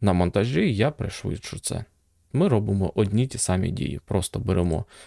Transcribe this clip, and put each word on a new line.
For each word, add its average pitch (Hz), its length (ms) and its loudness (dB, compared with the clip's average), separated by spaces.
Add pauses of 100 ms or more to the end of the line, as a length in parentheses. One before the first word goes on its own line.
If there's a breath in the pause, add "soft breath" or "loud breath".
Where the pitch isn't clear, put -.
на 98 120 4
монтажі 107 640 2
я 107 160 2
пришвидшу - 680 -8
це. - 260 -8 (480)
Ми 170 160 2
робимо 101 460 2
одні 107 320 2
ті - 120 -10
самі - 320 0
дії. - 340 -4
Просто - 360 -2
беремо, 87 440 0 (220 loud breath)